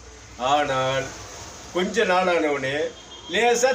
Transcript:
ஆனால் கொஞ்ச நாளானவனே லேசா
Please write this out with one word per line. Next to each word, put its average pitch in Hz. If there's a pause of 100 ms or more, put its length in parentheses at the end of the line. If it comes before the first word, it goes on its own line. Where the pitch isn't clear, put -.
(360)
ஆனால் 131 (680)
கொஞ்ச 196
நாளானவனே 156 (540)
லேசா 233